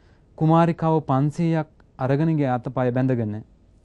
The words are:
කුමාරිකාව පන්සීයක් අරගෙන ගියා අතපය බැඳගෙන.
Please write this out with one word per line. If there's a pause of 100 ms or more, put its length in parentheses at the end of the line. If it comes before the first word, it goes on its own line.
(380)
කුමාරිකාව
පන්සීයක් (240)
අරගෙන
ගියා
අතපය
බැඳගෙන. (460)